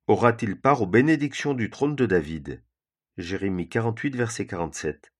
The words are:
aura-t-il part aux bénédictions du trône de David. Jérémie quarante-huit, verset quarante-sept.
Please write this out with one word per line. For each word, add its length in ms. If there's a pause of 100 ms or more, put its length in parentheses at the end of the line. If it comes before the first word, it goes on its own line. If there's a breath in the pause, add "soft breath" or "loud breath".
aura-t-il 520
part 220
aux 60
bénédictions 640
du 160
trône 260
de 120
David. 560 (540)
Jérémie 520
quarante-huit, 460
verset 320
quarante-sept. 720